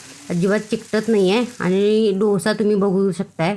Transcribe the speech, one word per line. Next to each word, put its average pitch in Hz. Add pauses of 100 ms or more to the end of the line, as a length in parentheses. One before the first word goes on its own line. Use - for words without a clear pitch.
(300)
अजिबात 190
चिकटत 214
नाही 202
आहे. 233 (160)
आणि 202
डोसा 202
तुम्ही 214
बघू 196
शकताय, 190